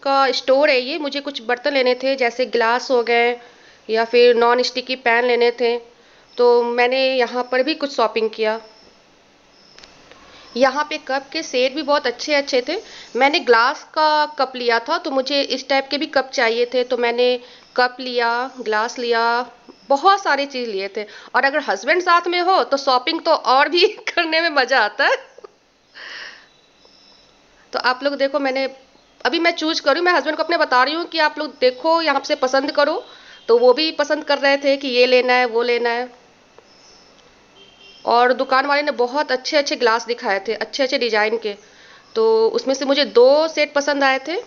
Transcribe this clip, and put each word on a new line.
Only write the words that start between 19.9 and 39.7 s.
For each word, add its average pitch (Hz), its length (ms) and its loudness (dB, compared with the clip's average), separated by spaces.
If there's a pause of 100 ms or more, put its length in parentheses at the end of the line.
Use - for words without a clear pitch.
सारी 285 220 0
चीज़ 254 240 -6
लिए 196 180 -4 (100)
थे। 214 60 -6 (320)
और 254 100 2
अगर 277 140 0
हस्बैंड 254 420 -2
साथ 349 260 2
में 349 140 -2
हो 349 220 2
तो 277 140 -2
शॉपिंग 277 440 0
तो 330 100 0
और 277 380 2
भी 349 180 2
<laughs> - 220 -4
करने 320 320 -2
में 339 80 0
मज़ा 262 300 0
आता 220 260 0
है। 415 120 2 (2500)
तो 254 60 -2
आप 247 240 -2
लोग 277 120 -2
देखो, 277 240 -2
मैंने, 269 260 -2 (600)
अभी 262 140 0
मैं 339 120 2
चूज़ 320 300 -4
करूँ, 294 220 2
मैं 359 80 2
हस्बैंड 302 260 0
को 320 60 -2
अपने 339 140 -2
बता 294 260 2
रही 285 100 -2
हूँ 330 120 -4
कि 320 140 -8
आप 302 200 0
लोग 294 220 -8
देखो, 320 400 2
यहाँ 285 240 0
से 302 100 -2
पसंद 269 360 0
करो, 302 320 0 (440)
तो 226 100 6
वो 247 160 6
भी 311 180 0
पसंद 302 320 -2
कर 285 140 0
रहे 277 200 2
थे 277 200 2
कि 277 100 -6
ये 247 180 4
लेना 254 280 4
है, 247 120 4
वो 226 160 0
लेना 240 280 0
है। 240 200 -4 (2000)
और 240 280 2
दुकान 262 320 0
वाले 285 160 0
ने 294 100 -4
बहुत 254 400 -2
अच्छे 254 260 -2
अच्छे 285 180 0